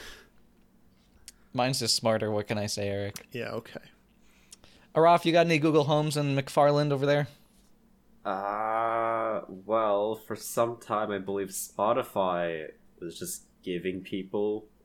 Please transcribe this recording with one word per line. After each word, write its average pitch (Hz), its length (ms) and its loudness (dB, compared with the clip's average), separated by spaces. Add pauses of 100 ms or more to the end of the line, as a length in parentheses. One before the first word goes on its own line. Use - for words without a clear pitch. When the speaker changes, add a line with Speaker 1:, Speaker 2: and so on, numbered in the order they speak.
(1500)
Speaker 1:
Mine's 127 260 0
just 113 160 0
smarter. 110 360 2
What 104 160 -2
can 110 100 -2
I 104 80 -2
say, 104 240 -4
Eric? 101 420 -6
Speaker 2:
Yeah, 117 200 -8
okay. - 280 -10 (1160)
Speaker 1:
Araf, 170 280 6
you 165 80 2
got 170 140 6
any 165 140 4
Google 151 260 4
Homes 151 320 0
in 143 180 0
McFarland 147 560 4
over 139 140 0
there? 143 220 2 (1000)
Speaker 3:
Uh, 110 1160 -2 (240)
well, 107 500 2
for 110 200 -10
some 117 420 -2
time, 107 340 -4
I 101 60 -2
believe 98 320 -4
Spotify 92 1160 -2 (320)
was 85 180 -10
just - 260 -10 (200)
giving 92 380 -4
people 104 640 -4 (200)